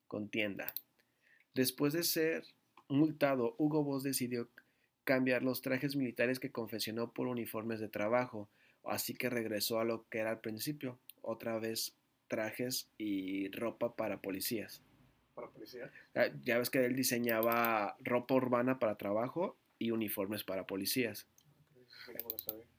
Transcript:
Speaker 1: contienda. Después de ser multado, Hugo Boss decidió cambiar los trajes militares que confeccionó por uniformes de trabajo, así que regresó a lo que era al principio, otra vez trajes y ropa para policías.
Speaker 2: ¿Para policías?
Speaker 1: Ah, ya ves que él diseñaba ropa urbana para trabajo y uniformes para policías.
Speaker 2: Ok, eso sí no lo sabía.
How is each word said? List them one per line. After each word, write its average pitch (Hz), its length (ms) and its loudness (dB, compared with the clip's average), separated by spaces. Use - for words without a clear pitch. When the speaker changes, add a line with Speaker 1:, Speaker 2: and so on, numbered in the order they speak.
Speaker 1:
contienda. 104 680 -4
Después 143 380 2
de 170 100 0
ser 160 420 0
multado, 139 680 4
Hugo 151 260 2
Boss 139 200 -2
decidió 123 440 -2
cambiar 131 380 4
los 127 220 0
trajes 135 320 0
militares 127 440 2
que 131 120 -6
confeccionó 113 600 -4
por 127 160 -2
uniformes 113 520 -4
de 107 100 -4
trabajo, 110 600 0
así 113 320 -4
que 123 160 -2
regresó 110 480 0
a 113 40 2
lo 113 260 -2
que 113 100 -4
era 110 100 0
al 113 120 -4
principio, 123 580 -6
otra 113 360 -4
vez 113 380 -4
trajes 113 600 -4
y 98 500 -2
ropa 113 460 -4
para 104 260 -4
policías. 98 600 -4
Speaker 2:
¿Para 117 160 -12
policías? 120 400 -14
Speaker 1:
Ah, 120 140 4
ya 120 160 4
ves 123 100 0
que 131 160 4
él 127 100 2
diseñaba 117 1040 4
ropa 123 360 2
urbana 123 420 4
para 107 180 2
trabajo 120 640 -2
y 117 100 0
uniformes 107 540 0
para 95 240 -4
policías. 101 580 -2
Speaker 2:
Ok, 123 140 -20
eso - 180 -20
sí 123 60 -16
no - 80 -10
lo - 80 -12
sabía. 113 280 -10